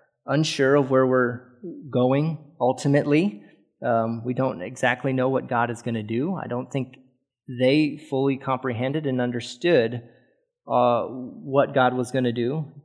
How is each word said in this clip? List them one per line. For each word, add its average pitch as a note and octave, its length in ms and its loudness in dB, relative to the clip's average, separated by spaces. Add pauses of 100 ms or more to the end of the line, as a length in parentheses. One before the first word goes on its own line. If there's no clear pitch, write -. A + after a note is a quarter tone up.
(260)
unsure C#3+ 480 2
of C3+ 160 4
where C3 160 4
we're B2+ 340 2 (500)
going C3+ 720 0
ultimately, C#3+ 800 2 (420)
um, A2+ 400 0
we B2 100 -4
don't B2 280 -2
exactly B2 500 -2
know C3 160 0
what C3 200 -2
God A#2+ 220 0
is A#2 120 -8
gonna A#2 200 -4
do. B2 340 -4
I - 100 -8
don't B2 240 -8
think C3 280 -6 (500)
they C3+ 480 2 (140)
fully C3+ 260 0
comprehended C3 680 -4
and B2+ 140 0
understood, B2 840 0 (680)
uh, A#2+ 360 2
what C3 680 -2
God B2+ 200 4
was B2+ 160 -2
gonna B2+ 220 0
do. B2 340 -2 (180)